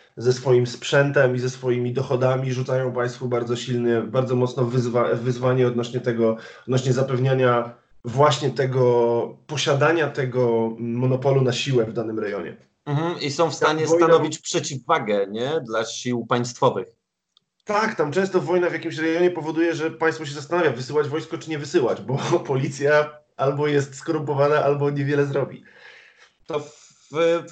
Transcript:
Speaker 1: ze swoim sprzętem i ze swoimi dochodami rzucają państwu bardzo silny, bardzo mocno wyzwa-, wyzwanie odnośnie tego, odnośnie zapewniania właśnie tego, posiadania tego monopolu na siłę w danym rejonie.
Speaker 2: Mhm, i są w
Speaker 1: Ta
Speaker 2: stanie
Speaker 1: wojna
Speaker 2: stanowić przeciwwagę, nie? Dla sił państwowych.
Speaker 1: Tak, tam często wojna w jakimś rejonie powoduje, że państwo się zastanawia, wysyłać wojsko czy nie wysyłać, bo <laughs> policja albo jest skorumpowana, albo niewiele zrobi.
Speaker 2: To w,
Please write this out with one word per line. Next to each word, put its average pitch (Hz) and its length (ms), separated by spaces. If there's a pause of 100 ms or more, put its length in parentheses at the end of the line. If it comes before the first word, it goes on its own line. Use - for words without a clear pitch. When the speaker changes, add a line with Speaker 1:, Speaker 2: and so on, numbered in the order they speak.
(180)
Speaker 1:
ze 123 160
swoim 123 340
sprzętem 139 680
i 127 40
ze 127 100
swoimi 123 440
dochodami 131 600
rzucają 131 400
państwu 123 340
bardzo 120 280
silny, 117 480
bardzo 123 320
mocno 123 300
wyzwa-, 120 500
wyzwanie 127 520
odnośnie 120 320
tego, 113 380 (260)
odnośnie 127 300
zapewniania 127 800 (320)
właśnie 135 440
tego, 123 880 (100)
posiadania 151 640
tego 120 680
monopolu 127 640
na 123 120
siłę 123 320
w 110 80
danym 110 260
rejonie. 101 380 (280)
Speaker 2:
Mhm, 156 360
i 139 100
są 165 160
w - 20
Speaker 1:
Ta - 60
Speaker 2:
stanie 156 300
Speaker 1:
wojna 165 220
Speaker 2:
stanowić 156 320
przeciwwagę, 113 880
nie? 117 240 (160)
Dla 110 180
sił 120 400
państwowych. 120 640 (800)
Speaker 1:
Tak, 214 300
tam 147 160
często 190 300
wojna 175 280
w 151 40
jakimś 156 240
rejonie 165 340
powoduje, 165 440
że 156 160
państwo 160 340
się 139 80
zastanawia, 156 380
wysyłać 135 360
wojsko 156 300
czy 156 120
nie 156 100
wysyłać, 135 420
bo 131 160 (140)
<laughs> 170 160
policja 147 640 (280)
albo 143 300
jest 143 280
skorumpowana, 147 680
albo 143 260
niewiele 143 360
zrobi. 139 380 (840)
Speaker 2:
To 151 120
w, - 520 (400)